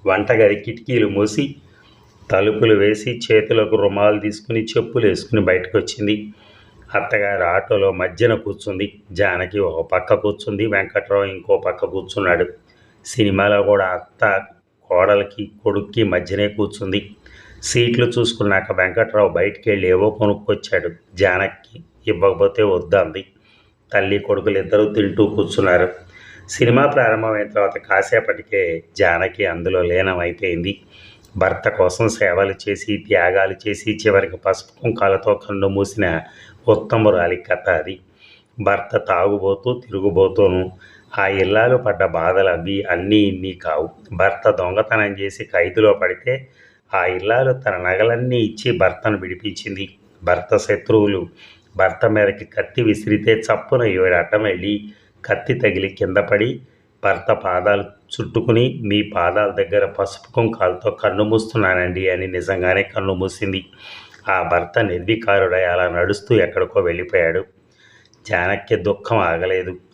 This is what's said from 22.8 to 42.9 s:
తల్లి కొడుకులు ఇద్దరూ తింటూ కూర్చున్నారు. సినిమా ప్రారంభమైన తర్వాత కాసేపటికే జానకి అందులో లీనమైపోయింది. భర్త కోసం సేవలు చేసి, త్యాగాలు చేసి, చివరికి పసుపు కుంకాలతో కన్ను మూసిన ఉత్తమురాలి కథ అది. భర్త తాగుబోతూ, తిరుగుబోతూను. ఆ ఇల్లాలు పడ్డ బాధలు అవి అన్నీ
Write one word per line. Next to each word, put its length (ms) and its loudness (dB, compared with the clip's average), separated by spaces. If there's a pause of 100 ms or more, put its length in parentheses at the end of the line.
తల్లి 260 2
కొడుకులు 380 0
ఇద్దరూ 360 2
తింటూ 340 2
కూర్చున్నారు. 600 2 (600)
సినిమా 360 2
ప్రారంభమైన 640 0
తర్వాత 300 -2
కాసేపటికే 1040 0 (140)
జానకి 480 0
అందులో 360 -2
లీనమైపోయింది. 1000 -2 (560)
భర్త 320 0
కోసం 400 2
సేవలు 440 0 (160)
చేసి, 280 -4
త్యాగాలు 580 2 (120)
చేసి, 380 -4
చివరికి 320 2
పసుపు 440 -4
కుంకాలతో 520 0
కన్ను 340 -2
మూసిన 540 -2 (460)
ఉత్తమురాలి 680 2
కథ 340 -4
అది. 300 -2 (600)
భర్త 380 0
తాగుబోతూ, 880 0
తిరుగుబోతూను. 840 2 (460)
ఆ 100 2
ఇల్లాలు 500 2
పడ్డ 280 0
బాధలు 440 2
అవి 340 -2
అన్నీ 320 0